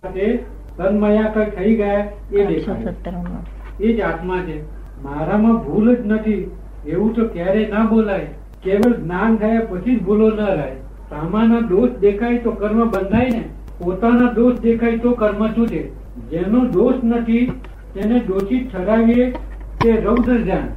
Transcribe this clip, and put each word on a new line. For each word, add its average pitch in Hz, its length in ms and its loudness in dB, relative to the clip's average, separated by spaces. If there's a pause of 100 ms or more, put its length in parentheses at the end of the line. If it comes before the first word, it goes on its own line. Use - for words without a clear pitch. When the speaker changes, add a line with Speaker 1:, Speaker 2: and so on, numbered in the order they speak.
(140)
Speaker 1:
તે 220 300 -2 (340)
તન્મયા 208 460 2
કંઈ 214 220 0
થઈ 202 300 0
ગયા 202 200 0 (360)
એ 403 140 4
દેખાય. - 300 -2
Speaker 2:
આઠસો 220 160 -6
સત્તર 175 200 -10 (680)
Speaker 1:
એ 220 140 2
જ 214 80 0
આત્મા 180 360 -2
છે. 156 260 -6 (400)
મારામાં 180 500 2
ભૂલ 220 420 4
જ 208 100 -6
નથી 214 460 -2 (360)
એવું 202 260 0
તો 226 140 0
ક્યારેય 196 400 0
ના 208 180 2
બોલાય. 202 420 2 (360)
કેવળ 214 300 4
જ્ઞાન 180 420 0
થયા 220 340 2
પછી 190 260 0
જ 175 80 -2
ભૂલો 214 260 4
ન 214 100 -2
રહે. 196 320 -2 (380)
સામાના 214 500 2
દોષ 226 300 2
દેખાય 202 480 0
તો 220 140 -2
કર્મ 214 380 0
બંધાય 208 400 0
ને, 185 140 -2 (400)
પોતાના 233 480 2
દોષ 247 280 2
દેખાય 226 380 2
તો 240 140 0
કર્મ 214 360 0
છૂટે. 220 440 -2 (400)
જેનો 202 340 2
દોષ 226 280 4 (100)
નથી 233 480 2 (420)
તેને 214 260 2
દોષિત 196 540 -2
ઠરાવીએ 226 580 2 (500)
તે 226 100 6
રૌદ્ર 233 460 2
ધ્યાન. 175 400 0